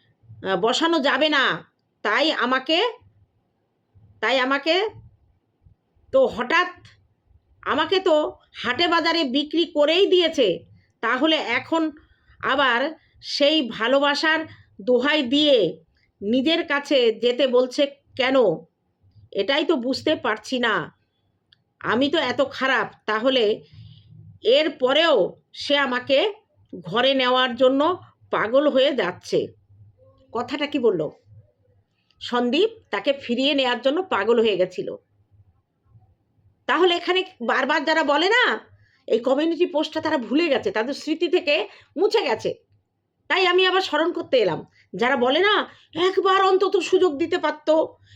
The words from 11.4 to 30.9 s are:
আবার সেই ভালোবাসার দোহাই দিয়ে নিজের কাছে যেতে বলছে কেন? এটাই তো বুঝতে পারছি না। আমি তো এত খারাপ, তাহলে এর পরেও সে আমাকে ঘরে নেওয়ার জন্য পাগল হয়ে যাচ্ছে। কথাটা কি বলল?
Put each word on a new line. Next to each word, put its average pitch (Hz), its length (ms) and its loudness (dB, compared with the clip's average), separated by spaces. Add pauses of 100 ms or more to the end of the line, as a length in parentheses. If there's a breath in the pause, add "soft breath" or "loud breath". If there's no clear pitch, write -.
আবার 262 520 0 (260 soft breath)
সেই 294 480 0
ভালোবাসার 285 680 0 (420 loud breath)
দোহাই 254 400 2
দিয়ে 254 600 2 (380)
নিজের 269 460 0
কাছে 285 460 2
যেতে 240 340 0
বলছে 254 380 0 (300)
কেন? 262 200 0 (960)
এটাই 269 340 0
তো 339 100 2
বুঝতে 233 400 -2
পারছি 240 440 -4
না। 208 380 -2 (840)
আমি 247 300 -2
তো 330 80 -2
এত 254 240 -2 (100)
খারাপ, 254 420 -2 (120)
তাহলে 220 580 0 (800 loud breath)
এর 285 280 2
পরেও 269 680 2 (180)
সে - 240 -2
আমাকে 277 560 0 (480)
ঘরে 240 320 0
নেওয়ার 254 420 0
জন্য 269 460 2 (300 soft breath)
পাগল 233 380 2
হয়ে 269 260 2
যাচ্ছে। 175 520 -2 (840)
কথাটা 262 360 -6
কি 294 120 -4
বলল? 185 300 0 (1080)